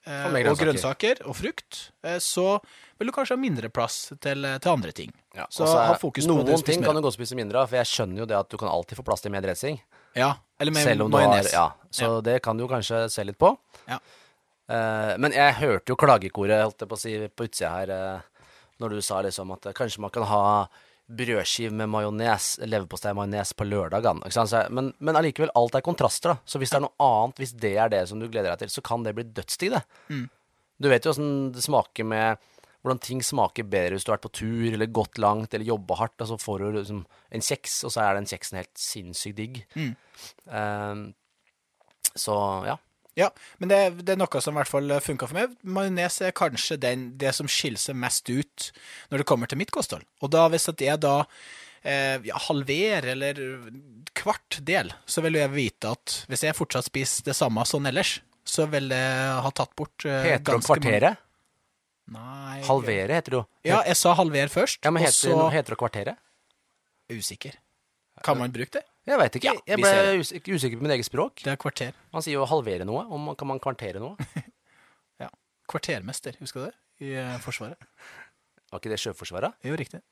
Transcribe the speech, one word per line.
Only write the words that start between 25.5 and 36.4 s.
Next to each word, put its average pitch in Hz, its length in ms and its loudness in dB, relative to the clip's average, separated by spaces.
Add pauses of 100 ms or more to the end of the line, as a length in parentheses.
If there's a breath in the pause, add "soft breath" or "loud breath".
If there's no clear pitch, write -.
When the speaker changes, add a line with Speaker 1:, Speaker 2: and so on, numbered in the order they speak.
Speaker 2:
alt 120 200 4
er 131 60 4
kontraster, 165 520 0
da. 127 120 0
Så - 140 -6
hvis 131 100 -2
det - 60 0
er 139 60 4
noe 143 180 -4
annet, 123 380 4
hvis 123 200 -8
det 107 200 0
er 113 120 4
det 95 180 2
som 104 120 -10
du 117 80 -8
gleder 107 280 -2
deg - 40 -18
til, 110 100 -8
så - 140 -8
kan 120 200 -4
det 107 120 -6
bli 117 80 -6
dødsdigg, 120 480 -6
det. 208 120 0 (260 soft breath)
Speaker 1:
Mm. 131 200 -6 (520)
Speaker 2:
Du 139 80 4
vet 123 160 6
jo 160 80 4
hvordan 139 400 -2
det 123 100 -6
smaker 117 420 0
med, 110 320 2 (460 soft breath)
hvordan 131 180 -2
ting 127 200 -6
smaker 120 420 0
bedre 95 320 0
hvis 95 80 -6
du - 80 -2
har 104 80 2
vært 110 100 -12
på - 40 -16
tur, 113 400 -2
eller 110 140 0
gått 113 300 -2
langt, 107 360 2
eller 110 120 -4
jobbet 98 320 -2
hardt, 113 240 -4
og 110 60 -4
så 113 100 -6
får 101 220 -6